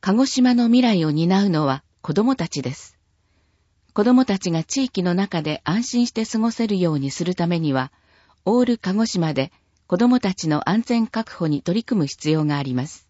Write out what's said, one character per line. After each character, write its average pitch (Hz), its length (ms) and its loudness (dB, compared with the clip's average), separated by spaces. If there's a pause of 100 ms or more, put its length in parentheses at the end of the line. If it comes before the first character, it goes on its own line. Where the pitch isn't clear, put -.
鹿 190 100 0
児 247 140 4
島 254 260 2
の 240 140 4
未 240 160 6
来 208 240 2
を 156 40 0
担 175 340 2
う 202 40 2
の 160 160 0
は 135 180 -2 (200)
子 156 100 -6
ど 196 120 2
も 262 120 2
た 170 100 -6
ち 147 140 -8
で 127 140 -6
す。 - 240 -20 (960)
子 208 100 0
ど 247 80 4
も 254 140 4
た 196 120 -2
ち 185 120 -4
が 165 120 -2
地 269 220 -4
域 208 180 -4
の 175 120 0
中 190 260 -2
で 151 240 -6
安 208 200 0
心 240 220 0
し - 60 -8
て 226 140 -4
過 220 120 -4
ご 226 120 0
せ 226 160 -4
る 202 120 -2
よ 170 160 0
う 147 40 0
に 135 120 -4
す 165 140 -6
る 180 100 -2
た 175 120 -2
め 170 120 0
に 156 140 0
は、 131 180 -2 (540)
オ 233 160 2
ー 254 60 4
ル 240 100 0
鹿 185 160 -4
児 220 140 0
島 160 260 -2
で 139 180 -4 (360)
子 180 100 -2
ど 233 120 4
も 247 120 4
た 190 140 -2
ち 160 160 -4
の 147 180 0
安 214 140 0
全 226 240 0
確 - 260 -6
保 170 140 -4
に 147 160 -2
取 180 180 -2
り - 40 -10
組 220 160 0
む 143 60 0
必 - 220 -8
要 156 160 2
が 147 140 0
あ 139 40 -4
り 135 120 -6
ま 127 120 -2
す。 - 240 -20